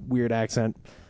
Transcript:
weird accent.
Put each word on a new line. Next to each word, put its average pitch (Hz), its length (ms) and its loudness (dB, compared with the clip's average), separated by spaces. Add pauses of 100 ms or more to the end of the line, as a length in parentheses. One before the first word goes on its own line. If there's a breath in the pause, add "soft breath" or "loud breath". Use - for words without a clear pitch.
weird 123 240 2
accent. 113 460 0 (320 soft breath)